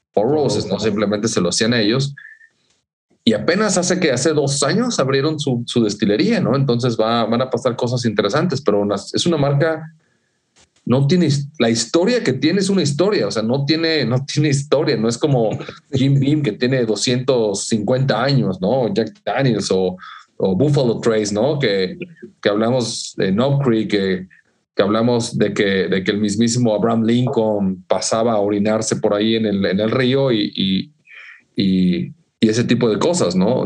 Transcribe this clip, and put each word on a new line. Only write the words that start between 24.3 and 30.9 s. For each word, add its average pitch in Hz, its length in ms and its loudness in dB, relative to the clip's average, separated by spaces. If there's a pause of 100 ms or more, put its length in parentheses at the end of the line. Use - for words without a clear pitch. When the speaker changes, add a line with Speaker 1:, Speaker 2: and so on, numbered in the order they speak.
Speaker 1:
que 104 80 2
hablamos 113 540 0
de 104 160 0
que, 98 340 0
de 95 160 0
que 104 80 -2
el 101 60 0
mismísimo 110 580 0
Abraham 113 300 0
Lincoln 110 800 0
pasaba 113 460 0
a 107 80 2
orinarse 104 560 0
por 101 160 0
ahí 110 220 2
en 110 100 0
el, 98 200 0
en 92 140 0
el 110 120 0
río 131 420 0
y, 104 200 -2
y, 95 380 -2 (640)